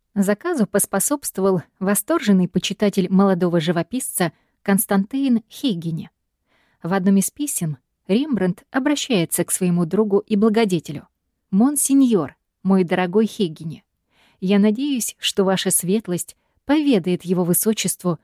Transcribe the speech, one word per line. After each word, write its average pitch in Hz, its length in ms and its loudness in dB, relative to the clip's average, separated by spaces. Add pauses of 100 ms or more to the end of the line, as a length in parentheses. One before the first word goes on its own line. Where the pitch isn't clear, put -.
(160)
Заказу 214 500 0
поспособствовал 196 960 -2 (160)
восторженный 202 680 0
почитатель 196 600 -2
молодого 185 520 2
живописца 170 720 -4 (300)
Константин 214 840 0
Хейгене. 165 640 -6 (720)
В 170 120 -2
одном 196 240 2
из 190 120 0
писем 175 480 -6 (300)
Рембрандт 196 640 0
обращается 262 720 -2
к - 80 -8
своему 175 340 0
другу 202 320 0
и 214 160 -2
благодетелю. 202 720 0 (460)
«Монсеньор, 247 840 2 (300)
мой 190 180 4
дорогой 180 440 0
Хейгене, 160 580 -6 (560)
я 196 180 2
надеюсь, 233 640 0
что - 240 0
ваша 185 260 0
светлость 175 680 -2 (280)
поведает 240 600 0
его 175 200 0
высочеству – 180 800 -2